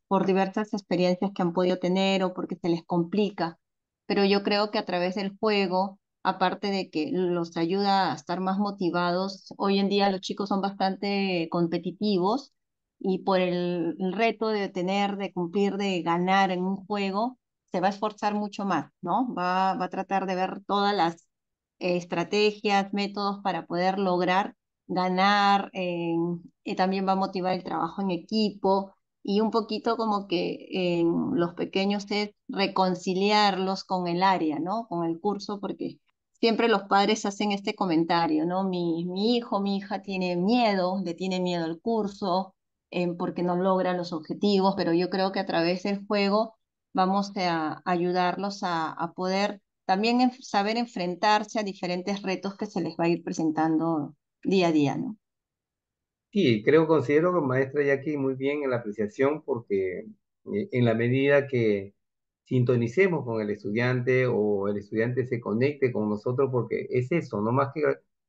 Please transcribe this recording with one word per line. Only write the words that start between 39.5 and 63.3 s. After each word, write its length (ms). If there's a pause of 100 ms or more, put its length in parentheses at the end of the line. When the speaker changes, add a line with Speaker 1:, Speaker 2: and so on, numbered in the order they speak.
Speaker 1:
mi 160
hija 240
tiene 360
miedo, 680
le 100
tiene 260
miedo 260
al 160
curso, 720 (360)
eh, 220
porque 300
no 140
logra 360
los 200
objetivos, 600
pero 180
yo 160
creo 220
que 80
a 60
través 380
del 240
juego 500 (360)
vamos 440
a 480
ayudarlos 800
a, 280
a 220
poder 480 (240)
también 360
enf-, 200
saber 360
enfrentarse 800
a 40
diferentes 600
retos 340
que 80
se 160
les 180
va 60
a 40
ir 140
presentando 920 (280)
día 260
a 20
día, 260
¿no? 200 (1120)
Speaker 2:
Sí, 320
creo, 240
considero, 540
maestra 420
Jackie, 340
muy 180
bien 280
en 60
la 80
apreciación, 640
porque, 640 (480)
eh, 180
en 140
la 80
medida 540
que 480 (500)
sintonicemos 800
con 160